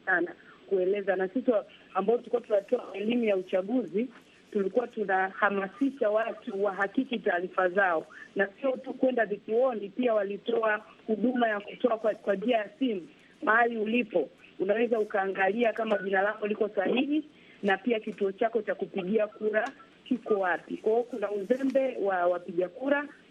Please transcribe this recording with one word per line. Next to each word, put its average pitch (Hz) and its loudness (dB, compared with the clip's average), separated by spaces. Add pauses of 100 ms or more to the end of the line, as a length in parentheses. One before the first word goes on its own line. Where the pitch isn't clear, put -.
sana 175 0 (380)
kueleza, 190 0
na 185 0
sisi 254 0
wa-, 208 0 (280)
ambao 196 2
tulikuwa 240 -4
tunatoa 220 0
elimu 220 0
ya 202 2
uchaguzi, 196 -2 (440)
tulikuwa 208 0
tunahamasisha 196 0
watu 214 -2
wahakiki 202 -2
taarifa 185 0
zao, 180 2 (300)
na 196 2 (140)
sio 269 2
tu 254 -6
kwenda 247 2
vituoni, 214 -2
pia 240 0
walitoa 214 -2 (220)
huduma 226 2
ya 208 -2
kutoa 226 -2
kwa, 220 0
kwa - -2
njia 220 2
ya 208 -4 (100)
simu. 202 -2 (360)
Mahali 240 4
ulipo 214 0 (300)
unaweza 220 2
ukaangalia 196 0
kama 220 0
jina 190 0
lako 214 -2
liko 208 0
sahihi 269 0 (400)
na 196 2
pia 226 0
kituo 196 -2
chako 226 0
cha 190 -4
kupigia 196 0
kura 214 -2 (340)
kiko - 0
wapi. 180 0
Kwa 214 0
hiyo 240 4
kuna 208 -6
uzembe 254 0
wa 190 2
wapiga 175 0
kura 285 0 (240)